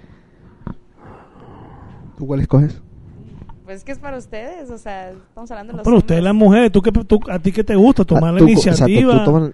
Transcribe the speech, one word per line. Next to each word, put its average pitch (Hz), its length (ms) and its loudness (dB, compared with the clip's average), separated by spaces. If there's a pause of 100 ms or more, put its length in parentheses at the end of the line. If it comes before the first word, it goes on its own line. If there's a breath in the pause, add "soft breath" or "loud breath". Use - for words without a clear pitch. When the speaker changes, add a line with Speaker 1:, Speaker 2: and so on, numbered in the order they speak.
(2250 loud breath)
Speaker 1:
¿Tú 131 80 -12
cuál 139 140 -4
escoges? 143 400 0 (840)
Speaker 2:
Pues 190 140 -18
es - 60 -20
que 277 80 -14
es 269 60 -12
para 277 200 -14
ustedes, 254 520 -16
o 233 80 -16
sea, 190 320 -16
estamos 220 400 -20
hablando 202 220 -16
de 175 40 -14
Speaker 3:
No, - 20 -12
Speaker 2:
los 214 60 -14
Speaker 3:
pero 233 140 2
ustedes 165 220 0
Speaker 2:
hombres. 180 40 -4
Speaker 3:
las 202 100 0
mujeres, 214 380 4
¿tú 196 100 2
qué, 220 100 0
tú, 214 260 0 (120)
a 180 80 -6
ti 175 120 -2
qué 214 140 -4
te 220 120 -4
gusta? 220 260 4
Speaker 1:
Ah, - 20 2
Speaker 3:
Tomar 165 300 0
la 185 60 0
Speaker 1:
tú 160 60 8
co-, 226 60 6
o 180 100 4
sea, 185 120 2
tú, - 100 2
Speaker 3:
iniciativa. 233 340 2
Speaker 1:
tú 208 60 0
tomas, 156 300 2